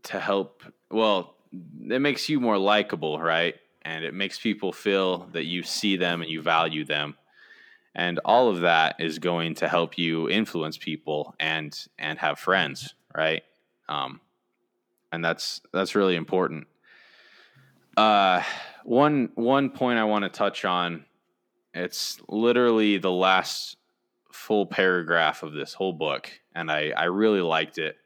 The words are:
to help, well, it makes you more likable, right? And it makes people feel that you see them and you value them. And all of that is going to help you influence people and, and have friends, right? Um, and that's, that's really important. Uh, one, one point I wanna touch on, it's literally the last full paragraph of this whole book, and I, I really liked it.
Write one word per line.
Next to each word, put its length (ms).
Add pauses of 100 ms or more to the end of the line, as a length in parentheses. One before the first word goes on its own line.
to 160
help, 420 (280)
well, 440 (560)
it 100
makes 280
you 120
more 180
likable, 640
right? 360 (260)
And 220
it 100
makes 240
people 340
feel 600
that 120
you 180
see 340
them 260
and 80
you 120
value 420
them. 320 (800)
And 300
all 240
of 120
that 400
is 180
going 380
to 120
help 280
you 320
influence 480
people 640
and, 360 (220)
and 200
have 200
friends, 560 (220)
right? 260 (460)
Um, 320 (920)
and 120
that's, 360 (120)
that's 220
really 220
important. 500 (1300)
Uh, 460 (420)
one, 500
one 360
point 280
I 60
wanna 240
touch 360
on, 420 (680)
it's 460 (100)
literally 680
the 120
last 680 (540)
full 360
paragraph 760
of 120
this 180
whole 220
book, 360 (240)
and 160
I, 200
I 140
really 360
liked 380
it. 280